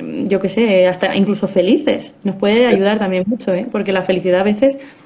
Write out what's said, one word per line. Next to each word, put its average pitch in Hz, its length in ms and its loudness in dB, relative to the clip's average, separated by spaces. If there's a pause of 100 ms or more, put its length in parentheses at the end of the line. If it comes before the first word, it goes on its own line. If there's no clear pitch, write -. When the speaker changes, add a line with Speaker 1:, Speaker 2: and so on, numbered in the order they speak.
(280)
Speaker 1:
yo 190 120 0
qué 196 100 -4
sé, 196 380 2
hasta 180 280 -2
incluso 196 320 0
felices, - 760 0
nos 196 120 -4
puede 208 200 0
Speaker 2:
Sí. 240 100 4
Speaker 1:
ayudar 208 340 2
también 185 280 -2
mucho, 214 260 -2
¿eh? 180 180 -4
Porque 202 220 -4
la 185 80 0
felicidad 180 400 0
a - 20 0
veces, 240 340 2 (280)